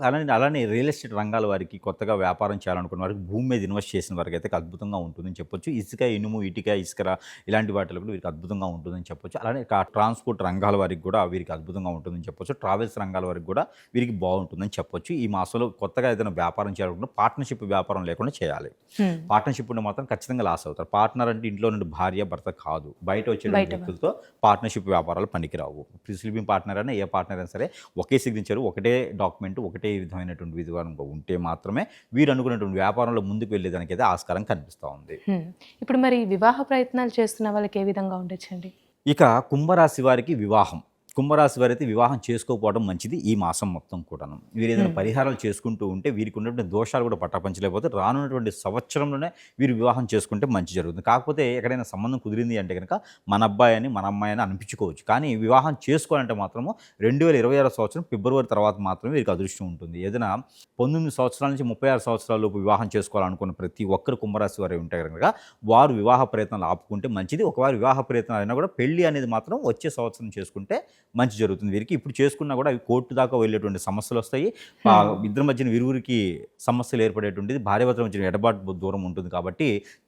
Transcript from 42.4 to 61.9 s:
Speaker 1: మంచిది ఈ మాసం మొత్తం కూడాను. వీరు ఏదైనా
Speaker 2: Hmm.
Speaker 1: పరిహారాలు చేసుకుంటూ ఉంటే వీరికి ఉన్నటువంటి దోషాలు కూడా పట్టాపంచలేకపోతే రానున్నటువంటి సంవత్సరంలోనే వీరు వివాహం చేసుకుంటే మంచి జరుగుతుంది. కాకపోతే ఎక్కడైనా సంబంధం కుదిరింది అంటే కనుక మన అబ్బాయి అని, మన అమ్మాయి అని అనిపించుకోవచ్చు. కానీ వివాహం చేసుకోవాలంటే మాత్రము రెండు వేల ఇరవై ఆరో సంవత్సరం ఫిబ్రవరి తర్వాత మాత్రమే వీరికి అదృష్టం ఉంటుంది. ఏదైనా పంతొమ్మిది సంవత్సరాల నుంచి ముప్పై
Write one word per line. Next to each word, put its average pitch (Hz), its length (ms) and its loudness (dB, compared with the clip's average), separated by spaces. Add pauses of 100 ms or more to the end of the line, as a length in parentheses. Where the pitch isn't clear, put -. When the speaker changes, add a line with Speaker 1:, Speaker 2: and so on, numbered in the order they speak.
Speaker 1:
మంచిది 110 300 -4 (120)
ఈ - 20 6 (120)
మాసం 87 320 -2
మొత్తం 87 240 -10 (100)
కూడాను. 71 260 -12 (220)
వీరు 113 160 2
ఏదైనా 196 160 4
Speaker 2:
Hmm. 82 80 -4
Speaker 1:
పరిహారాలు 120 480 0
చేసుకుంటూ 107 480 -4
ఉంటే 95 240 -2
వీరికి 110 220 -4
ఉన్నటువంటి 117 340 -4
దోషాలు 113 340 0
కూడా 107 160 -2
పట్టాపంచలేకపోతే 92 640 -2 (120)
రానున్నటువంటి 127 520 0 (140)
సంవత్సరంలోనే 143 640 -2 (300)
వీరు 127 200 4
వివాహం 120 320 4
చేసుకుంటే 107 340 0 (100)
మంచి 90 220 -2
జరుగుతుంది. 85 340 -4
కాకపోతే 135 320 2 (140)
ఎక్కడైనా 120 360 -2
సంబంధం 117 320 -2
కుదిరింది 113 360 0
అంటే 92 180 -4
కనుక 92 140 -4 (380)
మన 101 180 4
అబ్బాయి 113 300 8
అని, 131 160 -4
మన 98 160 -2
అమ్మాయి 104 240 -2
అని 117 100 0
అనిపించుకోవచ్చు. 95 640 -6
కానీ 135 200 2 (140)
వివాహం 131 280 6 (140)
చేసుకోవాలంటే 139 560 2
మాత్రము 117 260 -6 (360)
రెండు 143 200 4
వేల 160 180 8
ఇరవై 127 180 6
ఆరో 131 160 4
సంవత్సరం 123 340 -2
ఫిబ్రవరి 127 420 2
తర్వాత 104 240 4 (120)
మాత్రమే 110 280 -4
వీరికి 107 180 2
అదృష్టం 92 360 -6
ఉంటుంది. 82 260 -12 (120)
ఏదైనా 110 200 -2 (500)
పంతొమ్మిది 151 400 0
సంవత్సరాల 127 340 0
నుంచి 131 180 -4
ముప్పై 131 240 2